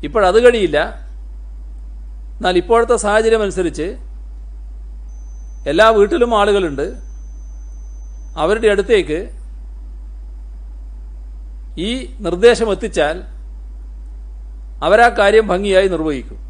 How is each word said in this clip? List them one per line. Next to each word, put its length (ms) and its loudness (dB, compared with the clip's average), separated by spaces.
ഇപ്പോഴത് 380 6
കഴിയില്ല. 340 6
എന്നാൽ 240 2
ഇപ്പോഴത്തെ 420 4
സാഹചര്യം 420 4
അനുസരിച്ച് 420 -2
എല്ലാ 160 8
വീട്ടിലും 420 4
ആളുകളുണ്ട്. 460 2
അവരുടെ 300 4
അടുത്തേക്ക് 460 2
ഈ 20 -2
നിർദ്ദേശം 480 4
എത്തിച്ചാൽ 440 0
അവരാ 220 8
കാര്യം 320 6
ഭംഗിയായി 420 4
നിർവഹിക്കും. 460 -4